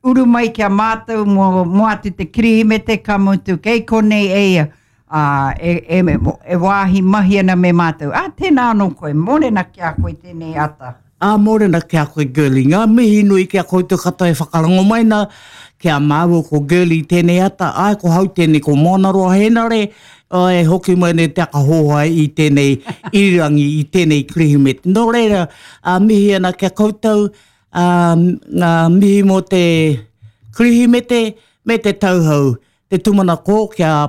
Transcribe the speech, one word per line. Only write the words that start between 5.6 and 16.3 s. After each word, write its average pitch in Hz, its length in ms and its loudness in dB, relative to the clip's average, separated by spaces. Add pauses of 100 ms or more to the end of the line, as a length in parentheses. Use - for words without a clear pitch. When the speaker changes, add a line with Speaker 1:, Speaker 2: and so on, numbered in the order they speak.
Speaker 1:
e, 180 140 0
me, 156 160 0
mo, - 240 -4
e 175 160 -6
wāhi 190 480 0
mahi 196 340 2
ana 185 160 0
me 180 160 2
mātou. 160 400 -2
A, 339 220 -4
tēnā 269 400 0
anō 202 240 0
koe, 151 160 -8
mōrena 202 560 -2
ki 180 160 -14
a 160 80 -6
koe 170 240 -6
tēnei 165 400 -14
ata. 147 380 -8 (260)
Speaker 2:
A, 202 160 0
mōrena 208 480 2
ki 165 160 -2
a 143 80 -2
koe, 151 160 -4
girly. 135 460 0
Ngā 214 180 0
mihi 220 340 4
nui 196 240 2
ki 190 140 -2
a 170 80 -6
koe 180 160 0
te 180 140 -2
katoa 175 320 -2
e 151 80 -2
whakarango 165 440 0
mai 226 220 2
nā, 208 220 0 (500)
ki 165 160 -2
a 143 80 -2
māua 160 460 0